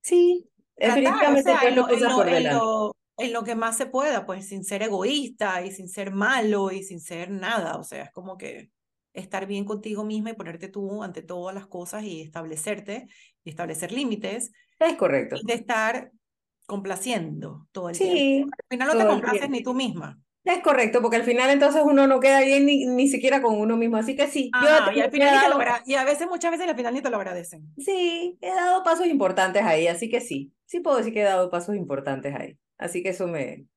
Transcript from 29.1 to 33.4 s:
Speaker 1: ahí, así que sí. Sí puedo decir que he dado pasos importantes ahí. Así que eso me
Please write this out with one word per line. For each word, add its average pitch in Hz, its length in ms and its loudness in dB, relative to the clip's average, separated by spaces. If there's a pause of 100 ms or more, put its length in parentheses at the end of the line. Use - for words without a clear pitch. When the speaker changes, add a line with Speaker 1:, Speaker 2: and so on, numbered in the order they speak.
Speaker 1:
ahí, 165 240 2
así 175 240 -2
que 240 100 0
sí. 139 320 -10 (140)
Sí 349 140 -6
puedo 294 180 2
decir 220 140 -2
que 214 80 -2
he 208 40 2
dado 185 260 2
pasos 175 260 -4
importantes 139 580 -6
ahí. - 240 -12 (200)
Así 175 240 -6
que 190 80 -2
eso 185 160 -4
me 143 400 -6 (100)